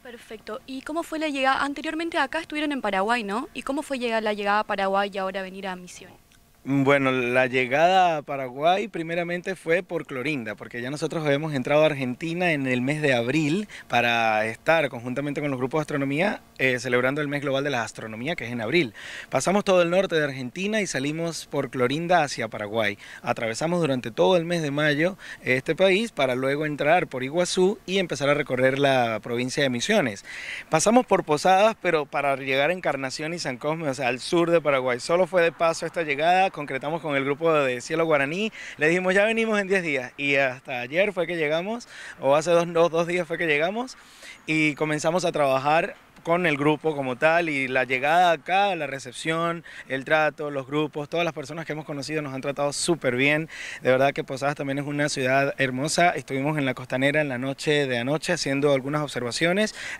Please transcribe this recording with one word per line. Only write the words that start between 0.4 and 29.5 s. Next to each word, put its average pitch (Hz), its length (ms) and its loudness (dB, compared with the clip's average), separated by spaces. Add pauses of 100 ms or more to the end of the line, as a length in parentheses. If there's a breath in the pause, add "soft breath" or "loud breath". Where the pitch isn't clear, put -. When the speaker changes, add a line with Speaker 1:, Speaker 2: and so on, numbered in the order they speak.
Speaker 1:
¿Y 262 160 -10
cómo 320 200 -4
fue 320 160 -8
la 311 80 -2
llegada? 269 380 2
Anteriormente 320 520 -4
acá 294 220 0
estuvieron 302 320 -4
en 277 100 -4
Paraguay, 214 440 0
¿no? 220 300 -4
¿Y - 80 -10
cómo 277 200 -4
fue 277 160 -6
llega-, 233 220 -2
la 214 140 -2
llegada 202 260 0
a 214 40 0
Paraguay 196 480 0
y 196 60 -8
ahora 190 240 -4
venir 190 240 -12
a 185 80 -8
Misiones? 180 420 -18 (520)
Speaker 2:
Bueno, 139 440 4
la 127 340 2
llegada 156 680 4
a 147 60 -4
Paraguay 143 680 -2
primeramente 175 640 -4
fue 170 300 0
por 165 200 -6
Clorinda, 123 520 -4
porque 117 260 -10
ya 123 80 -4
nosotros 156 340 -4
habíamos 151 300 2
entrado 143 300 4
a - 20 8
Argentina 156 640 -2
en 143 160 0
el 127 160 2
mes 151 200 -2
de 139 120 4
abril 151 540 0 (180 loud breath)
para 117 600 2
estar 147 420 0
conjuntamente 127 520 -6
con 147 120 -2
los 127 80 -4
grupos 131 180 -2
de 156 40 2
astronomía, 147 580 -2 (180)
eh, 127 220 2
celebrando 127 400 0
el 147 80 -4
mes 143 140 -4
global 135 200 -2
de 143 80 -2
la 120 140 0
astronomía, 110 500 -8
que 120 120 -8
es 117 40 -8
en 120 100 -6
abril. 123 340 0 (360 loud breath)
Pasamos 175 320 2
todo 185 180 4
el 170 100 2
norte 185 260 2
de 151 80 2
Argentina 143 560 -4
y 190 80 -4
salimos 151 580 -4
por 139 240 -4
Clorinda 156 540 2
hacia 123 240 -4
Paraguay. 104 500 -2 (240 loud breath)
Atravesamos 120 580 -2
durante 131 300 -2
todo 180 260 4
el 170 80 0
mes 170 160 -2
de 151 120 -2
mayo 151 440 0 (260 loud breath)
este 131 340 0
país 196 340 4
para 131 240 0
luego 139 320 0
entrar 151 400 2
por 131 160 -6
Iguazú 180 640 2
y 185 120 0
empezar 156 300 0
a 147 60 6
recorrer 131 460 2
la 123 420 4
provincia 123 400 -2